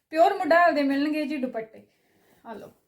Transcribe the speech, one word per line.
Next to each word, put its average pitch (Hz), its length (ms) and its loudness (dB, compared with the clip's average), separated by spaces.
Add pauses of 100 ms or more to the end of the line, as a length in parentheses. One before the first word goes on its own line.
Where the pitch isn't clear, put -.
(140)
ਪਿਓਰ 349 200 4
ਮੁਢਾਲ 339 400 2
ਦੇ 285 100 0
ਮਿਲਣਗੇ 294 420 -2
ਜੀ 294 120 -6
ਦੁਪੱਟੇ। 240 440 -10 (640)
ਆ 226 80 -16
ਲਓ, - 180 -20 (160)